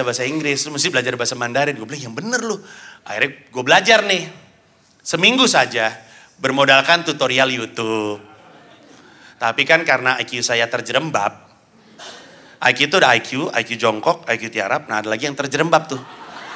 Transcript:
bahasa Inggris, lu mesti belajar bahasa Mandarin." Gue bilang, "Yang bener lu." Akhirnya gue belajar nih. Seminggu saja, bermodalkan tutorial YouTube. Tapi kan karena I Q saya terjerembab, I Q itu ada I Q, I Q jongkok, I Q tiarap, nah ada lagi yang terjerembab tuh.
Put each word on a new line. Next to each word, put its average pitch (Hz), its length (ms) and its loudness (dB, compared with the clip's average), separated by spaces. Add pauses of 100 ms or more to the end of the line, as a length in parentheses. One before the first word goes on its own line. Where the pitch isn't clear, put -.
bahasa 120 160 -2
Inggris, 147 400 -2
lu 147 160 -8
mesti 143 160 0
belajar 127 240 0
bahasa 120 160 -2
Mandarin." 123 400 -2
Gue 110 80 -10
bilang, 131 240 -12
"Yang 113 160 -12
bener 240 160 -2
lu." 220 160 -6 (480)
Akhirnya 113 480 -4
gue 127 160 -6
belajar 202 400 6
nih. 175 240 -2 (720)
Seminggu 220 400 4
saja, 120 480 2 (480)
bermodalkan 135 640 4
tutorial 131 480 0
YouTube. 110 800 -6 (1040)
Tapi 120 340 -2
kan 165 160 4
karena 131 320 2
I 120 80 -4
Q 123 160 -8
saya 117 320 0
terjerembab, 117 640 -2 (1300)
I 127 80 4
Q 143 160 0
itu 156 80 0
ada 151 160 6
I 117 80 6
Q, 135 320 -6
I 117 160 -2
Q 120 80 -6
jongkok, 113 480 0
I 117 160 -2
Q 113 80 -10
tiarap, 110 400 -4
nah 107 160 -2
ada 110 80 -4
lagi 113 160 -4
yang 143 80 -6
terjerembab 143 480 0
tuh. 135 160 -10 (560)